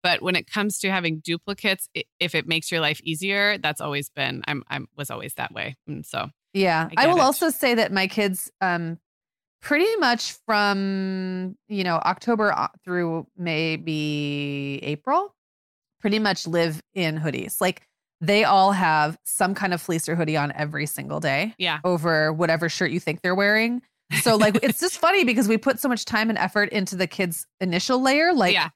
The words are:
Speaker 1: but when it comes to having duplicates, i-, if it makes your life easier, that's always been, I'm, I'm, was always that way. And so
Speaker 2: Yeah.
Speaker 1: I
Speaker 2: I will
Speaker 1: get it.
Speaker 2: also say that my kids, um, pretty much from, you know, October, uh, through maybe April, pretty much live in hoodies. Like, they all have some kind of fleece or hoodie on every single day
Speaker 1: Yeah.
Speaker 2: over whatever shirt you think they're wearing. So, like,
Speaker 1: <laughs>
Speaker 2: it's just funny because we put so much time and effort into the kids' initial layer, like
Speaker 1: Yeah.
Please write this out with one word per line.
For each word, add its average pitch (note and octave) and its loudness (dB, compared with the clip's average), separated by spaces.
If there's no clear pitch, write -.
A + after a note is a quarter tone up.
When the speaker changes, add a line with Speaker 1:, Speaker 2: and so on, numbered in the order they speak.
Speaker 1:
but F3+ 0
when F3+ -2
it - -2
comes G#3 -2
to F#3+ -2
having E3 -2
duplicates, F#3+ -4
i-, - -8
if F3 -2
it D#3 0
makes D#3+ -2
your E3 0
life D3+ 0
easier, G3 0
that's D3+ -4
always C#3+ -4
been, C3 -6
I'm, D3 -6
I'm, C#3 -8
was C#3+ -10
always - -10
that - -8
way. - -8
And D3+ -10
so - -8
Speaker 2:
Yeah. E3+ 2
Speaker 1:
I B3 4
Speaker 2:
I - 6
will F4 4
Speaker 1:
get D#4+ 4
it. C4 6
Speaker 2:
also C#4+ 2
say B3+ 2
that A3 2
my F#3+ 2
kids, G3 -2
um, E3+ -2
pretty F#4+ 2
much B3 0
from, F#3+ 0
you G3+ -2
know, F3 0
October, G#3 0
uh, - -2
through E3+ -2
maybe D3+ -4
April, C#4+ -2
pretty G#3+ 0
much G3 -2
live E3 0
in D#3+ -2
hoodies. - -4
Like, F#3 -2
they G3+ 4
all G3 6
have D#3+ 2
some F#3+ 0
kind F#3+ -2
of E3+ -4
fleece D#3+ -2
or D#3 -2
hoodie D#3 0
on C#3+ 0
every D3 -4
single D3 -6
day D#3+ 0
Speaker 1:
Yeah. E3 -2
Speaker 2:
over D#3+ 2
whatever D#3+ 0
shirt E3+ 0
you F3 -2
think D#3+ -4
they're F#3 0
wearing. A3 2
So, A3+ 6
like, G#3+ 6
Speaker 1:
<laughs> A#3 2
Speaker 2:
it's C4+ 0
just F4+ -2
funny F#4 4
because A#3 2
we A3 4
put C4 0
so C#4 0
much A#3 -2
time A3+ 0
and G#3+ 0
effort G3+ 0
into F#3+ -2
the F3+ 0
kids' F3+ -4
initial F#3+ 0
layer, D4 4
like G3+ 4
Speaker 1:
Yeah. E3+ 2